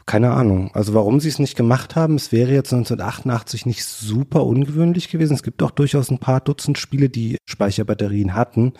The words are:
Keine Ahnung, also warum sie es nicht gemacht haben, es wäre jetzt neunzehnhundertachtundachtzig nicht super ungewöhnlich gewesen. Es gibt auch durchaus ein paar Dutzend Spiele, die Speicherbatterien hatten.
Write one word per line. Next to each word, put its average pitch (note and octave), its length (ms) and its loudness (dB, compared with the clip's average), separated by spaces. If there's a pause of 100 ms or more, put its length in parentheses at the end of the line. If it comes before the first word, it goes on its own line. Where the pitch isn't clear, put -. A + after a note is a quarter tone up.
Keine A#2 280 2
Ahnung, G2 420 2
also G#2 200 0
warum A2 260 4
sie D#3 80 -2
es D3 100 -4
nicht C#3 180 -2
gemacht B2+ 380 2
haben, D#3+ 220 2
es - 160 -4
wäre A#2+ 200 4
jetzt C3+ 200 2
neunzehnhundertachtundachtzig A#2 960 -4
nicht - 180 -4
super C3 600 -4
ungewöhnlich D3 640 0
gewesen. D#3 240 0
Es - 80 -4
gibt - 200 -6
auch - 80 0
durchaus C#3+ 400 0
ein B2+ 80 0
paar C3 220 0
Dutzend - 360 -2
Spiele, C3+ 320 0
die A#2+ 280 -4 (100)
Speicherbatterien G2+ 880 -2
hatten. A#2+ 460 2